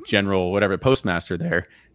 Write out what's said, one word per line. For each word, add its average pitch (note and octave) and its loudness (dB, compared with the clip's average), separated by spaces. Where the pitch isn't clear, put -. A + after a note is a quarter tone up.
general, G2 2
whatever, G2 2
postmaster F#2 0
there. F2 -2